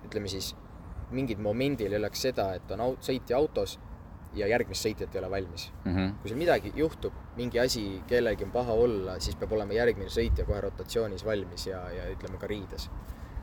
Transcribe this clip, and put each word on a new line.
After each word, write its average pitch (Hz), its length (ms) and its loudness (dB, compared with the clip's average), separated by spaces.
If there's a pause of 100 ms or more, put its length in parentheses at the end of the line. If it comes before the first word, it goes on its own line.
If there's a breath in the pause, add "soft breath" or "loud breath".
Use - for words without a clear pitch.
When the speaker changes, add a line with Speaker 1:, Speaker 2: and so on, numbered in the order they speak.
Speaker 1:
ütleme 104 180 -2
siis, 95 280 -4 (560)
mingil 123 260 0
momendil 110 560 2
ei 104 60 2
oleks 104 220 -2
seda, 110 340 2
et - 160 -8
on 98 80 -2
aut-, 127 220 0
sõitja 123 360 0
autos 135 400 2 (560)
ja 101 140 0
järgmist 117 380 2
sõitjat 107 300 -2
ei 98 40 -2
ole 92 100 -2
valmis. 92 400 -4 (160)
Speaker 2:
Mhm. 95 360 2
Speaker 1:
Kui - 80 -6
sul 113 80 -2
midagi 135 380 4
juhtub, 147 380 0 (240)
mingi 117 220 0
asi, 110 480 2
kellelgi 117 360 4
on 101 80 -4
paha 120 220 2
olla, 101 460 4
siis 98 160 -2
peab 98 160 -4
olema 104 220 2
järgmine 107 360 4
sõitja - 360 2
kohe 101 160 2
rotatsioonis 98 640 -2
valmis 95 420 0
ja, 92 120 -4 (120)
ja 90 240 -4
ütleme 95 240 -6
ka 101 80 -4
riides. 101 420 -4 (540 loud breath)